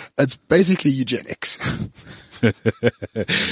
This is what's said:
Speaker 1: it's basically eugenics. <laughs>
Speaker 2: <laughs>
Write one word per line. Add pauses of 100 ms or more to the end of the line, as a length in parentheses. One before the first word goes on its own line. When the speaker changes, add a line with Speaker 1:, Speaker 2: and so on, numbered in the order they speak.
(180)
Speaker 1:
it's
basically
eugenics. (840)
<laughs>
Speaker 2:
<laughs> (1000)